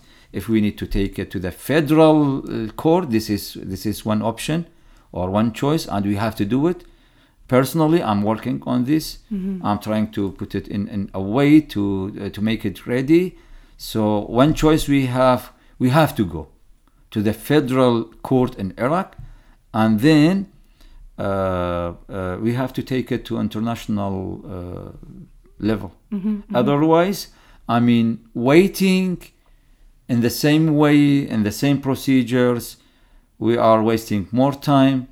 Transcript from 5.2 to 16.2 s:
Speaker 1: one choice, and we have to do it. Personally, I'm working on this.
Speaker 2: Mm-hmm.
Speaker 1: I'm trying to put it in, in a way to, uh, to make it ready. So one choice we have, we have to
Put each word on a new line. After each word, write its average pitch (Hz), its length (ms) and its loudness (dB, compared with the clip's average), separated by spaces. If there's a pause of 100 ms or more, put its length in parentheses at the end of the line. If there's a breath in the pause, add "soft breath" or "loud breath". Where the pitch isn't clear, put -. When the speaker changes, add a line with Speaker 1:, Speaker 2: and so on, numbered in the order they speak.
Speaker 1:
one 107 240 0
choice, 151 320 -2
and 101 220 -4
we 101 80 0
have 107 220 -4
to 104 80 -2
do 127 220 0
it. 180 180 -4 (640 soft breath)
Personally, 156 540 2
I'm 104 220 0
working 110 420 -4
on 123 200 -2
this. 151 340 -4 (120)
Speaker 2:
Mm-hmm. 190 320 -6
Speaker 1:
I'm 104 140 -2
trying 107 340 -2
to 98 200 -4
put - 240 -10
it 95 120 -6
in, 101 200 -4
in 101 260 -8
a 95 80 -6
way 143 400 4
to, 101 580 -2
uh, 101 100 -8
to 98 120 -10
make 110 240 -2
it 92 220 -8
ready. 151 500 2 (400 soft breath)
So 107 440 -2
one 135 340 2
choice 156 320 2
we 139 200 2
have, 127 440 2 (260 soft breath)
we 127 120 2
have 147 260 2
to 104 100 0